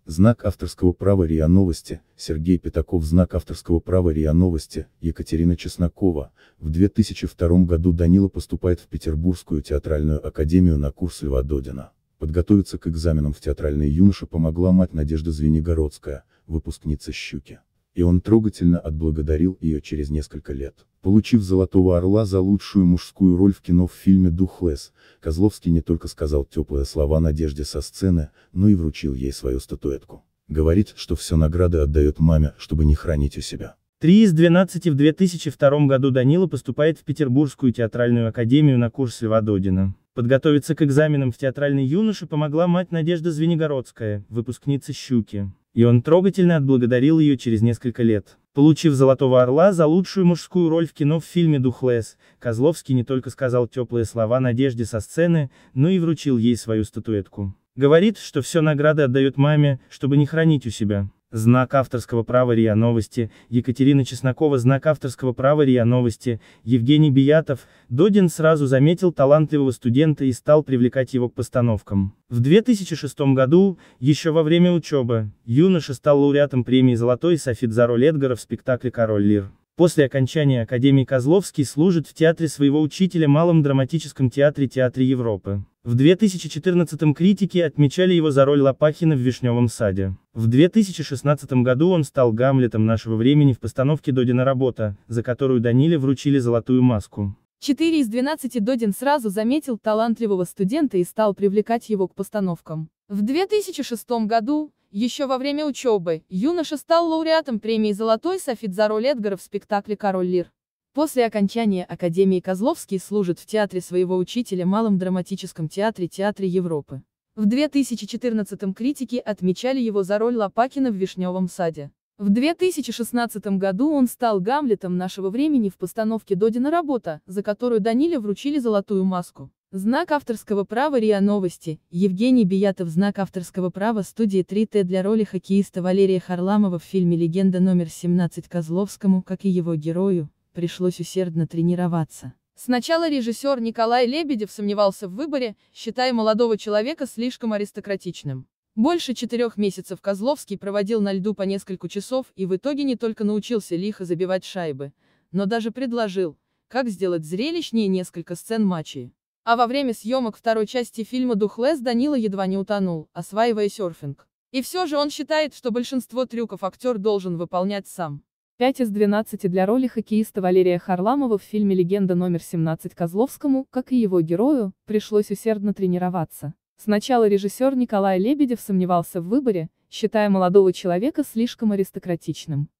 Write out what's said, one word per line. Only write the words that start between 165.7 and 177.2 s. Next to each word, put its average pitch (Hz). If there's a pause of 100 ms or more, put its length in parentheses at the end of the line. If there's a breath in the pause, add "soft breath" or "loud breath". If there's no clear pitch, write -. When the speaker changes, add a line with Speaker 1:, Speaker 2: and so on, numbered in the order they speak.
Speaker 3:
большинство 247
трюков 226
актер 226
должен 190
выполнять 190
сам. 151 (340)
Пять 262
из 226
двенадцати 208
для 185
роли 247
хоккеиста 214
Валерия 180
Харламова 214
в -
фильме 202
«Легенда 185
номер 180
семнадцать» 160
Козловскому, 262
как -
и 262
его 190
герою, 196 (120)
пришлось 208
усердно 208
тренироваться. 180 (220)
Сначала 214